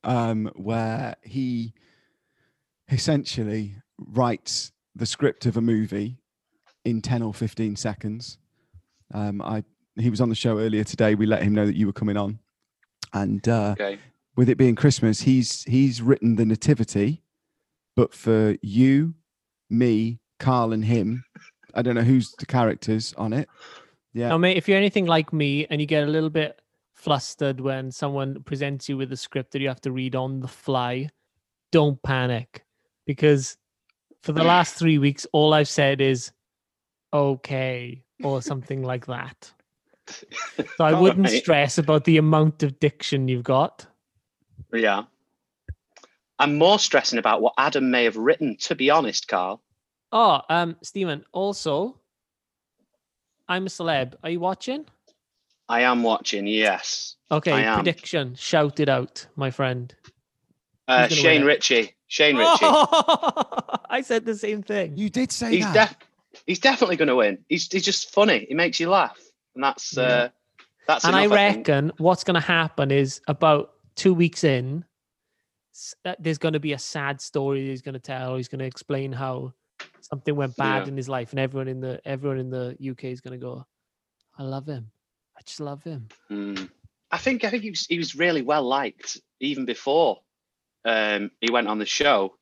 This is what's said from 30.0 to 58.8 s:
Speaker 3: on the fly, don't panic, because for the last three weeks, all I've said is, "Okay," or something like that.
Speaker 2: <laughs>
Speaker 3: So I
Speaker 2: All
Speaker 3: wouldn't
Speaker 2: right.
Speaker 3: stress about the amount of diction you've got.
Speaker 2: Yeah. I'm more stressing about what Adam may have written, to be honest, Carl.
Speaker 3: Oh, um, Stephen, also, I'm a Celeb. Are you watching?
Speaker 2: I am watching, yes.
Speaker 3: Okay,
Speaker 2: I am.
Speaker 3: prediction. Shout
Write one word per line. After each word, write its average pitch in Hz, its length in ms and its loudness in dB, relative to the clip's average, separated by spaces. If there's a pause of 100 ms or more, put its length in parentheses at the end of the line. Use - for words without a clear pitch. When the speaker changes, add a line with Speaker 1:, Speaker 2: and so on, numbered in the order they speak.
Speaker 3:
on 131 260 -4
the 131 80 -10
fly, 127 600 -4 (640)
don't 147 300 4
panic, 123 600 -2 (420)
because 143 500 2 (640)
for 156 100 -6
the 160 120 2
last 175 300 4
three 160 240 4
weeks, 139 340 0
all 151 220 4
I've 151 140 4
said 139 340 2
is, 135 280 0 (840)
"Okay," 131 920 -4 (200)
or 135 200 -4
something 135 400 -8
like 123 240 -6
that. 127 440 -12 (560)
Speaker 2:
<laughs> - 160 -20 (560)
Speaker 3:
So 165 60 4
I 156 100 6
Speaker 2:
All 175 80 4
Speaker 3:
wouldn't 190 240 6
Speaker 2:
right. 117 160 2
Speaker 3:
stress 143 340 2
about 151 280 2
the 165 120 6
amount 156 460 4
of 139 180 -4
diction 139 480 -2
you've 123 160 -2
got. 135 420 0 (840)
Speaker 2:
Yeah. 107 300 0 (1400)
I'm 147 180 2
more 185 220 6
stressing - 400 0
about 110 240 2
what 120 160 2
Adam 135 320 0
may 120 140 2
have 110 120 0
written, 127 440 0
to - 140 -4
be 131 140 0
honest, 143 400 2
Carl. 95 320 -4 (500)
Speaker 3:
Oh, 220 380 4
um, 170 340 0
Stephen, 165 500 -6
also, 190 640 -4 (1500)
I'm 185 160 -2
a - 20 -6
Celeb. 147 460 -2 (100)
Are 165 60 -6
you 170 100 -4
watching? 247 460 -6 (840)
Speaker 2:
I 120 140 0
am 123 200 2
watching, 104 440 -2
yes. 107 680 -2 (140)
Speaker 3:
Okay, 156 220 0
Speaker 2:
I 135 120 2
am. 110 180 0
Speaker 3:
prediction. 147 520 -4
Shout 151 460 0